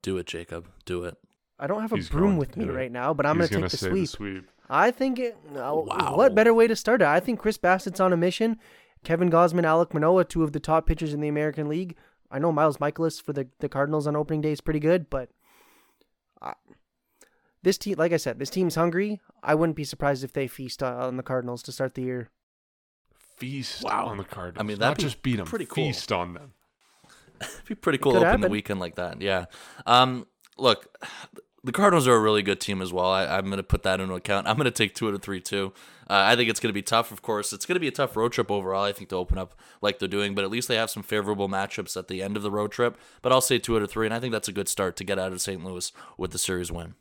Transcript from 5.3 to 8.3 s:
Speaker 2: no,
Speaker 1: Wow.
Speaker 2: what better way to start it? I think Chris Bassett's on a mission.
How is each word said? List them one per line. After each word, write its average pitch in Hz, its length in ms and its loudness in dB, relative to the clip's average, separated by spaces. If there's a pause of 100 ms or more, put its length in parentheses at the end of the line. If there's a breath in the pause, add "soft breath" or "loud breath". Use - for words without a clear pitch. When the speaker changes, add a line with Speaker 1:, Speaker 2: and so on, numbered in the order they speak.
Speaker 2:
no, 143 340 -2
Speaker 1:
Wow. - 300 0
Speaker 2:
what 185 180 6
better 226 180 6
way 226 140 8
to 226 80 2
start 226 260 2
it? 156 60 6
I 147 120 6
think 226 200 -2
Chris - 180 -2
Bassett's 185 420 0
on 185 120 4
a 170 60 4
mission. 220 400 0 (460 soft breath)